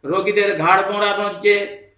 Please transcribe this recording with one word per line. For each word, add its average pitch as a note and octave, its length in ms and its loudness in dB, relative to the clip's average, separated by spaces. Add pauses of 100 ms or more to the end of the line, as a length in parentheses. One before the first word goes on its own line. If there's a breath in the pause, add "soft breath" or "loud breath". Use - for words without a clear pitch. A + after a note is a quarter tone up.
রোগীদের G3 540 0
ঘাড় F#3+ 340 2
মোড়ানোর G3+ 480 -2
যে - 580 0